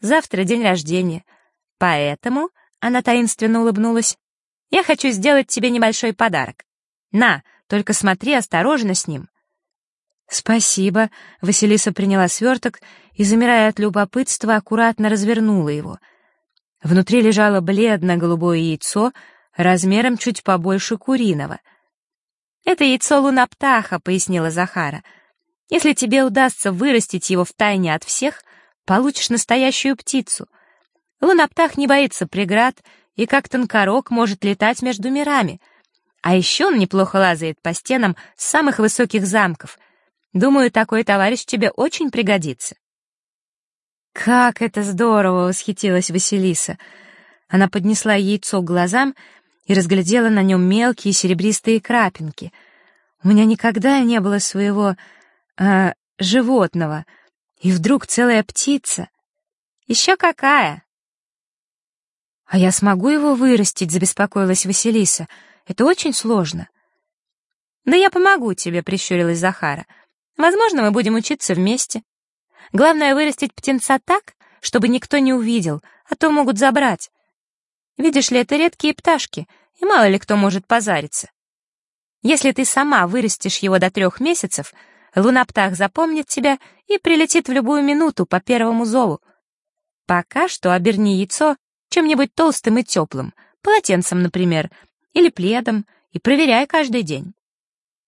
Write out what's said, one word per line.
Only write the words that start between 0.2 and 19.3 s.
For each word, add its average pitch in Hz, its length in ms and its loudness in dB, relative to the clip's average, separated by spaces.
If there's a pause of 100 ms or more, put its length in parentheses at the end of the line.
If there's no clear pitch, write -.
день 233 180 -2
рождения. 180 600 -2 (520)
Поэтому», 175 720 -2 (320)
она 240 220 -2
таинственно 233 580 0
улыбнулась, 226 560 -2 (540)
«я 370 120 2
хочу 294 280 0
сделать 262 380 2
тебе 247 220 -2
небольшой 226 420 -2
подарок. 180 520 -4 (480)
На, 202 300 2 (260)
только 208 240 -2
смотри 202 420 0
осторожно 226 600 0
с - 120 -6
ним». 147 220 -10 (1000)
«Спасибо», 214 800 0 (300)
Василиса 208 520 0
приняла 196 340 0
сверток 240 540 -4 (340)
и, 208 100 0
замирая 226 440 4
от 214 100 -6
любопытства, 208 800 -2
аккуратно 220 520 0
развернула 208 600 0
его. 147 300 -8 (840)
Внутри 185 380 2
лежало 208 400 2
бледно-голубое 175 1000 0
яйцо 165 540 -2 (440)